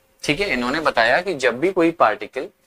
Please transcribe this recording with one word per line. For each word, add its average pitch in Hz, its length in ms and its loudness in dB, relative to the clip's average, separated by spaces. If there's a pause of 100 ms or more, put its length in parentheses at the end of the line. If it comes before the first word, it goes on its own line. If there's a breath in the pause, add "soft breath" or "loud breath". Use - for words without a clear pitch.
(240)
ठीक 151 160 -2
है। 196 140 -2
इन्होंने 123 260 -2
बताया 139 420 2
कि 185 140 -4
जब 123 240 0
भी 175 120 0
कोई 170 200 2
particle 120 560 -2 (200)